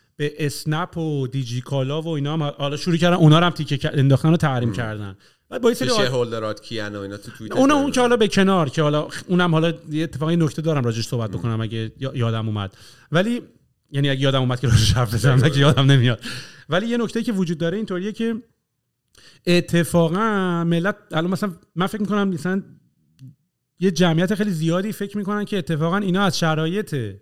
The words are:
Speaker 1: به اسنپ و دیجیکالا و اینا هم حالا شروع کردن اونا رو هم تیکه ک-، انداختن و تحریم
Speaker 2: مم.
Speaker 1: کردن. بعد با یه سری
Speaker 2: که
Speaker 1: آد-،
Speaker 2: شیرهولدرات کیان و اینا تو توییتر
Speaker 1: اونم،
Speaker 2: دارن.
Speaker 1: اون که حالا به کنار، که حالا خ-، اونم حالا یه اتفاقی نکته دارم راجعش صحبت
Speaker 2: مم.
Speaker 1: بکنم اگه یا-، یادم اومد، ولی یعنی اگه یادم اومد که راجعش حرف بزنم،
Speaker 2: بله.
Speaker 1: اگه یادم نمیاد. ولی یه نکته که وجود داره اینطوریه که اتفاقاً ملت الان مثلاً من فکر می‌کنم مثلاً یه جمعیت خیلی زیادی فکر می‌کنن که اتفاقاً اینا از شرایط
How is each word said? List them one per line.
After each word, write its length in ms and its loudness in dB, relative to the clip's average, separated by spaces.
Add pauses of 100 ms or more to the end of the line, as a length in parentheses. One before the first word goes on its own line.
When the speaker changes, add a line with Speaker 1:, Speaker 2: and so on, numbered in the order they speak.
(160)
Speaker 1:
به 180 -4 (120)
اسنپ 520 -4
و 300 -2
دیجیکالا 720 -4
و 60 -8
اینا 260 -4
هم 100 -2
حالا 340 -4
شروع 200 0
کردن 180 4
اونا 240 8
رو 60 4
هم 60 2
تیکه 260 -4
ک-، 160 -4
انداختن 400 4
و 40 4
تحریم 320 0
Speaker 2:
مم. 60 -4
Speaker 1:
کردن. 420 -8 (320)
بعد 120 -8
با 80 4
یه 60 2
سری 120 -2
Speaker 2:
که 60 0
Speaker 1:
آد-، 60 2
Speaker 2:
شیرهولدرات 640 -2
کیان 340 -8
و 40 -8
اینا 180 -10
تو 140 -16
توییتر 240 -12
Speaker 1:
اونم، 140 6
Speaker 2:
دارن. 120 4
Speaker 1:
اون 100 -2
که 100 0
حالا 160 2
به 100 2
کنار، 420 2
که 120 -4
حالا 280 0
خ-، 180 -14
اونم 240 2
حالا 220 2 (160)
یه 140 -4
اتفاقی 320 -2
نکته 260 0
دارم 220 0
راجعش 240 -2
صحبت 220 -4
Speaker 2:
مم. 80 -8
Speaker 1:
بکنم 240 -4
اگه 380 -6
یا-، 160 -8
یادم 320 -2
اومد، 260 -4 (380)
ولی 300 0 (500)
یعنی 180 0
اگه 120 -2
یادم 180 2
اومد 200 0
که 80 -2
راجعش 260 6
حرف 200 0
بزنم، 220 4
Speaker 2:
بله. 100 6
Speaker 1:
اگه 140 2
یادم 320 6
نمیاد. 280 4 (500)
ولی 180 0
یه 100 -2
نکته 260 -2
که 80 -2
وجود 260 -2
داره 200 -2
اینطوریه 340 -6
که 240 -4 (1120)
اتفاقاً 1160 0
ملت 320 0 (160)
الان 200 -2
مثلاً 220 -4 (220)
من 120 0
فکر 140 -6
می‌کنم 260 0
مثلاً 360 -2 (1160)
یه 120 2
جمعیت 440 2
خیلی 160 -2
زیادی 400 -2
فکر 260 -8
می‌کنن 280 -4
که 120 -6
اتفاقاً 400 -2
اینا 260 0
از 160 0
شرایط 560 -2 (260)